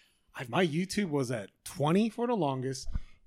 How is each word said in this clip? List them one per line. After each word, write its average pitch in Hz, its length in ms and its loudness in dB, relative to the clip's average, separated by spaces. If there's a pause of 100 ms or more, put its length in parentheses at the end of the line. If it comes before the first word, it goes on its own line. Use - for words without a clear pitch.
(480)
My 156 180 2
YouTube 180 440 0
was 139 220 0
at 104 180 -6 (160)
twenty 175 420 2
for 233 200 -2
the 247 80 0
longest, 135 520 -2 (400)